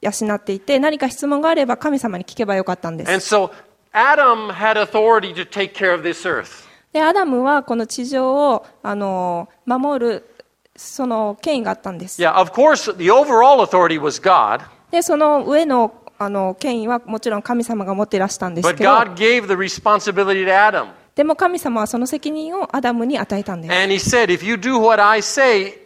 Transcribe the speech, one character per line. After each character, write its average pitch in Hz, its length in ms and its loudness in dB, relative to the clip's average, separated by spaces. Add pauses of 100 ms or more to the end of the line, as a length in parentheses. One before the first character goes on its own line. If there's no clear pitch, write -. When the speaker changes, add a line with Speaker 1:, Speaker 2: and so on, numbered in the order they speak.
Speaker 1:
養 202 100 -4 (220)
っ 202 100 -6
て 196 100 -6
い 196 60 -8
て、 277 200 0
何 302 180 0
か 269 120 -2
質 285 180 -8
問 285 140 -2
が 320 80 2
あ 330 60 2
れ 294 100 0
ば 247 120 -2
神 285 220 -2
様 202 180 -6
に 185 80 -10
聞 - 100 -20
け 233 100 -2
ば 202 100 -2
よ 190 80 -2
か 185 100 -4
っ 180 40 -8
た 170 120 -10
ん 165 80 -10
で 151 80 -10
す。 - 60 -2
Speaker 2:
And 190 80 0
so 196 320 0 (420)
Adam 240 580 2
had 214 260 0
authority 214 560 2
to 170 120 -8
take 196 280 -6
care 185 200 0
of 165 100 -4
this 170 240 -4
earth. 127 380 -6 (260)
Speaker 1:
で、 311 100 -2
ア 311 120 2
ダ 381 120 2
ム 254 180 -2
は 277 200 0
こ 247 120 -6
の 226 120 -4
地 247 180 -10
上 269 480 0
を、 - 120 -4 (180)
あ 208 120 -6
の、 185 540 -6 (160)
守 254 400 -2
る、 226 240 -6 (460)
そ - 320 -10
の 214 340 -4
権 294 180 -4
威 226 40 -6
が 196 80 -4
あ - 40 -4
っ - 60 -20
た 196 100 -12
ん 190 60 -12
で 185 100 -12
す。 - 140 -8
Speaker 2:
Yeah, 170 160 2
of 185 140 2
course, 254 460 2
the 170 80 -4
overall 254 560 6
authority 170 380 2
was 147 220 -4
God. 127 400 4 (300)
Speaker 1:
で、 339 100 0
そ 339 160 0
の 294 280 2
上 294 200 2
の、 240 280 0 (240)
あ 202 120 -6
の、 190 260 -4
権 240 280 -6
威 214 40 -6
は 240 180 -2
も 220 140 -8
ち 233 100 -6
ろ 214 80 -4
ん 208 40 -6
神 240 220 -4
様 220 220 -6
が 196 80 -6
持 196 100 -2
っ 208 40 -6
て 202 100 -4
い - 20 2
ら 190 80 0
し - 100 -8
た 185 100 -8
ん 175 80 -8
で - 80 -4
す 170 120 2
け 160 80 -4
ど、 196 60 6
Speaker 2:
But 214 240 4
God - 20 -16
gave 220 320 2
the 196 60 0
responsibility 190 920 0
to 190 60 2
Adam. 190 360 4 (280)
Speaker 1:
で 285 80 2
も 302 120 0
神 359 240 -2
様 233 220 -4
は 208 60 -4
そ 254 100 -6
の 247 100 -2
責 294 220 -6
任 311 280 -8
を - 180 -6
ア 277 60 -2
ダ 247 100 0
ム 233 140 -2
に 262 120 -2
与 202 220 -4
え 202 40 -8
た 190 120 -8
ん 170 60 -12
で 160 80 -14
す。 175 40 0
Speaker 2:
And 196 200 2
he 196 40 0
said, 240 280 2
"If 175 200 -2
you 233 100 -2
do 240 220 -2
what 220 240 4
I 208 220 4
say 214 640 0